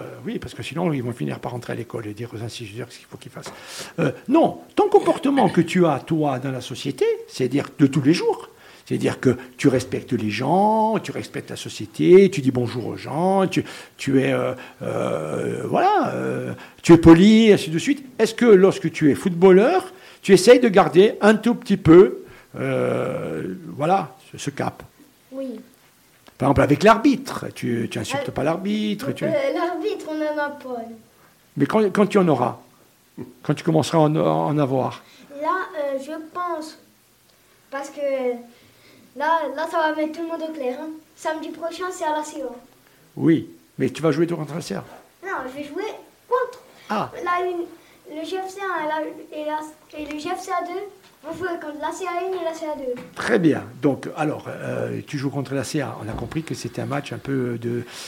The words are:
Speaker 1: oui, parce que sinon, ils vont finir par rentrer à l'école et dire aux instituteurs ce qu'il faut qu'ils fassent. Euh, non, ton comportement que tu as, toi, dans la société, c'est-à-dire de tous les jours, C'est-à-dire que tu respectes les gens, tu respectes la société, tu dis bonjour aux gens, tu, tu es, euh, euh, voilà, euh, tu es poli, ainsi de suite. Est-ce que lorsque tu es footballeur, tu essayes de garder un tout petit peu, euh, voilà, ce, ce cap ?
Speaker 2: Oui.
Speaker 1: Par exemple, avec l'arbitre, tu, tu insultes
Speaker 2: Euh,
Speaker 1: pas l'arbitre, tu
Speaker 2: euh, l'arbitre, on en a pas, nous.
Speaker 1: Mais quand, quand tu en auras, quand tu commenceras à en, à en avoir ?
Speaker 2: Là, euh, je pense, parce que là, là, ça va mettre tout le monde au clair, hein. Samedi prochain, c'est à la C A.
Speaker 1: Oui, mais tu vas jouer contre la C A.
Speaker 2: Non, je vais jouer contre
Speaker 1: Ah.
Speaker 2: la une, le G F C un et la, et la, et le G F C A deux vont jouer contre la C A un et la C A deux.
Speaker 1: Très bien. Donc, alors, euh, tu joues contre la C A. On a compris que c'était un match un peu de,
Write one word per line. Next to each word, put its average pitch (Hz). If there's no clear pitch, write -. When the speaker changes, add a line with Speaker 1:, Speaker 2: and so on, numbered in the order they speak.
Speaker 1:
oui, 214
parce -
que 120
sinon, 165
ils 131
vont 120
finir 135
par 127
rentrer 123
à -
l'école 117
et 104
dire 117
aux 110
instituteurs 113
ce -
qu'il -
faut -
qu'ils -
fassent. -
Euh, 254
non, 294
ton 415
comportement 285
que 175
tu 175
as, 143
toi, 147
dans 135
la 127
société, 139
c'est-à-dire 131
de 143
tous 143
les 135
jours, 440
C'est-à-dire 127
que 123
tu -
respectes 127
les 107
gens, 202
tu -
respectes -
la 120
société, 165
tu 156
dis 131
bonjour 123
aux 104
gens, 180
tu, 151
tu 135
es, 135
euh, 127
euh, -
voilà, 370
euh, 127
tu 170
es 165
poli, 202
ainsi 175
de 165
suite. -
Est-ce 226
que 240
lorsque 190
tu 151
es 123
footballeur, 190
tu -
essayes 226
de 247
garder 180
un 208
tout 214
petit -
peu, -
euh, 127
voilà, 165
ce, -
ce -
cap ? -
Speaker 2:
Oui. 262
Speaker 1:
Par 135
exemple, 135
avec 143
l'arbitre, 220
tu, 120
tu -
insultes 254
Speaker 2:
Euh, -
Speaker 1:
pas 131
l'arbitre, 202
tu -
Speaker 2:
euh, -
l'arbitre, 349
on 311
en 302
a 285
pas, 247
nous. 226
Speaker 1:
Mais 139
quand, 214
quand 202
tu 190
en 180
auras, 123
quand -
tu -
commenceras 160
à 160
en, 151
à 160
en 156
avoir ? 131
Speaker 2:
Là, 311
euh, 277
je 302
pense, 330
parce 277
que -
là, 311
là, 311
ça 359
va 311
mettre 302
tout 339
le 330
monde 330
au -
clair, 254
hein. 311
Samedi 320
prochain, 339
c'est -
à 302
la 302
C 302
A. 247
Speaker 1:
Oui, 139
mais 131
tu 139
vas 160
jouer 160
contre 156
la 170
C -
A. -
Speaker 2:
Non, 381
je 262
vais 294
jouer 302
contre 494
Speaker 1:
Ah. 208
Speaker 2:
la 359
une, -
le 320
G 339
F 381
C 392
un 370
et 302
la, 311
et 302
la, 302
et 294
le 302
G 320
F 359
C 392
A 349
deux 349
vont 320
jouer 359
contre 294
la 320
C 370
A 349
un 381
et -
la 330
C 320
A 302
deux. 247
Speaker 1:
Très -
bien. 135
Donc, 139
alors, 151
euh, 117
tu 147
joues 135
contre 135
la 135
C -
A. 120
On 104
a 110
compris -
que -
c'était 120
un 117
match 139
un 117
peu 123
de, 120